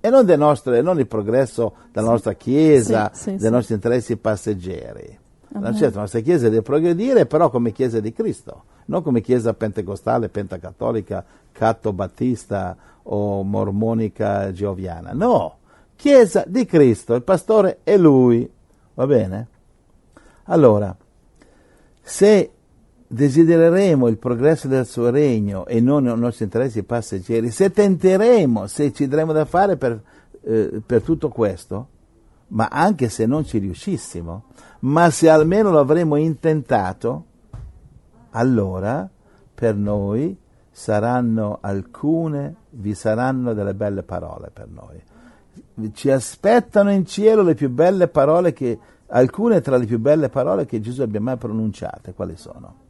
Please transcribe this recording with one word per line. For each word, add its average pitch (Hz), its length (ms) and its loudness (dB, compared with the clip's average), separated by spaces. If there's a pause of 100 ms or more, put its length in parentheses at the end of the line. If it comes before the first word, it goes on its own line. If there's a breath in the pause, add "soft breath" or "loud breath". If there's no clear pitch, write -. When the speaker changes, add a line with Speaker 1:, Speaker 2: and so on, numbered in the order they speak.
Speaker 1:
E 214 80 0
non 254 160 6
delle 175 120 6
nostre, 135 440 2
non 170 180 0
il 120 80 0
progresso 113 640 -2 (180 soft breath)
della 110 160 -4
Speaker 2:
Sì. 117 40 2
Speaker 1:
nostra 113 220 0
Chiesa, 123 800 2
Speaker 2:
Sì, - 80 -18
sì, - 100 -6
Speaker 1:
dei 190 80 -8
Speaker 2:
sì. 220 100 0
Speaker 1:
nostri 120 260 0
interessi 117 420 -2
passeggeri. 90 1000 -8 (340)
Speaker 2:
Amen. 117 220 -6
Speaker 1:
Certo, 139 200 0
la 101 60 -6
nostra 104 200 -4
Chiesa 127 280 2
deve 110 140 2
progredire, 170 640 0
però 156 220 2
come 120 220 -2
Chiesa 113 280 -2
di 107 140 -6
Cristo, - 500 -8 (220 soft breath)
non 165 180 -4
come 127 180 0
Chiesa 117 320 0
pentecostale, 107 760 -4
pentacattolica, 101 960 -8 (280 soft breath)
cattobattista 104 1200 -4 (280 soft breath)
o 101 400 -4
mormonica 101 1080 -4
geoviana. 90 600 -8
No, 156 440 -2 (380 soft breath)
Chiesa 240 520 6
di 220 180 -2
Cristo, 127 480 2
il 123 100 0
pastore 196 600 0
è 202 140 2
Lui, 127 520 4 (460)
va 123 100 -2
bene? 110 420 -2 (1000 soft breath)
Allora, 107 500 2 (1080 soft breath)
se 202 500 2 (560)
desidereremo 165 1000 4
il 113 100 0
progresso 131 520 0
del 131 160 0
suo 120 240 -2
regno 113 560 0
e 117 160 0
non 139 260 4
i 117 100 -2
nostri 117 280 -4
interessi 113 380 -4
passeggeri, 113 680 -4
se 190 200 0
tenteremo, 190 960 2
se 147 260 -2
ci 147 140 -2
daremo 156 260 -2
da 156 100 2
fare 180 320 0
per, 120 260 -4 (420 soft breath)
eh, 110 420 -2
per 120 160 2
tutto 156 260 -2
questo, 104 600 -6 (600)
ma 110 240 -2
anche 147 380 0
se 110 160 -4
non 143 200 -2
ci - 140 -6
riuscissimo, 92 840 -10 (340 soft breath)
ma 160 300 2
se 160 200 4
almeno 170 420 4
lo 156 80 6
avremo 151 360 2
intentato, 147 1120 -2 (1080)
allora 113 800 -2 (440 soft breath)
per 110 220 -2
noi 104 600 -4 (340)
saranno 113 920 -2
alcune, 143 920 -6 (160)
vi 104 220 -8
saranno 123 600 -2
delle 101 200 -4
belle 98 300 -6
parole 82 480 -12
per - 180 -20
noi. - 1200 -18
Ci - 160 -4
aspettano 202 800 0
in 190 140 0
cielo 214 360 2
le 175 140 4
più 143 140 -2
belle 175 380 2
parole 156 460 2
che, 117 240 -6 (300 soft breath)
alcune 185 540 2
tra 131 160 0
le 120 80 0
più 113 140 -2
belle 143 300 2
parole 151 360 -2
che 117 140 -6
Gesù 123 220 -8
abbia 110 180 -4
mai 123 180 -4
pronunciate. 110 760 -8
Quali 85 240 -10
sono? - 380 -20 (140)